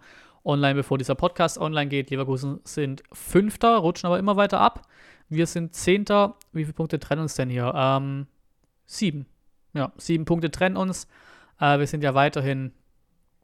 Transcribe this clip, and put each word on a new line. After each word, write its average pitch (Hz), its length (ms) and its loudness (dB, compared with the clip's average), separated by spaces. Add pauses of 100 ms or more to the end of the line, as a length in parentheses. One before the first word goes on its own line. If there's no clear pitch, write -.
(440)
online, 143 320 2
bevor 139 220 0
dieser 135 180 -2
Podcast - 420 0
online 156 300 -2
geht. 139 220 -4
Leverkusen 135 520 -4
sind 139 400 -6 (100)
Fünfter, 214 680 2
rutschen - 280 0
aber 175 140 2
immer 196 160 0
weiter 202 240 2
ab. - 260 2 (420)
Wir 160 180 0
sind 170 280 -8
Zehnter. 202 600 2 (160)
Wie 160 100 -4
viele 151 120 -6
Punkte 160 260 -4
trennen 156 220 -2
uns 151 120 -4
denn 127 160 -2
hier? 123 240 -2
Ähm, 139 540 0 (580)
sieben. 156 400 -4 (480)
Ja, 143 220 -2
sieben 160 300 -2
Punkte 165 260 0
trennen 190 240 0
uns. 185 320 -4 (500)
Äh, 143 220 4
wir 143 80 0
sind 151 160 -4
ja 139 100 0
weiterhin 139 580 0 (720)